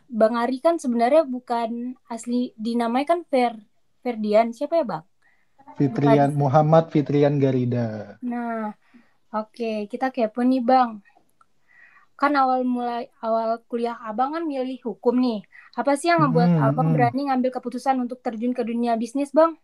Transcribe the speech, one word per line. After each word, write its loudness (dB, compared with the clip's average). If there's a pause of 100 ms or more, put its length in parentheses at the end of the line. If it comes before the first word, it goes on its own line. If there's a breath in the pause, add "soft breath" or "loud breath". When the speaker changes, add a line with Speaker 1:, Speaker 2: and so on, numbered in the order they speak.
Speaker 1:
Bang 2
Ari -2
kan 2
sebenarnya 2
bukan -6
asli, -6
dinamai -2
kan -2
Fer-, -2 (320)
Ferdian. 0
Siapa -2
ya, 0
Bang? -8 (680)
Speaker 2:
Fitrian, 4
Speaker 1:
Bukan. -2
Speaker 2:
Muhammad 4 (100)
Fitrian 2
Garida. -2
Speaker 1:
Nah, -6 (640 soft breath)
oke, -6
kita -4
kepo -2
nih, 2
Bang. 2 (1120 soft breath)
Kan 0
awal 2
mulai, -4 (160)
awal -2
kuliah -6
Abang -4
kan -6
milih -6
hukum -2
nih. 0 (320 soft breath)
Apa 0
sih 2
yang 4
ngebuat 4
Speaker 2:
Hmm, 4
Speaker 1:
Abang 0
Speaker 2:
hmm. 2
Speaker 1:
berani 0 (120)
ngambil 0
keputusan -4
untuk -8
terjun -4
ke -4
dunia -2
bisnis, -4
Bang? 4